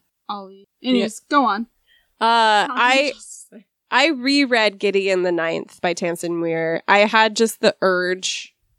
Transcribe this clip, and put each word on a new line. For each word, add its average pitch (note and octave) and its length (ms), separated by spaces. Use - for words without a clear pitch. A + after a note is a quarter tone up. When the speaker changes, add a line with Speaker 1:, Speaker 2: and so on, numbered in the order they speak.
Speaker 1:
Ollie. G3 380
Anyways, A#3 400
Speaker 2:
Yeah. D4 140
Speaker 1:
go C4+ 80
on. A3 240
Speaker 2:
Uh, A3 40
Speaker 1:
I A3 420
don't F#3 100
have A3+ 140
Speaker 2:
I, C4+ 140
Speaker 1:
much C#4 100
else - 360
to G3+ 80
say. - 80
Speaker 2:
I C4 160
reread B3 720
Gideon G3 420
the F3+ 80
Ninth E3 500
by F3 140
Tamsin E3+ 460
Muir. E3 480
I G3+ 120
had G#3+ 360
just A3+ 240
the - 200
urge F#3 760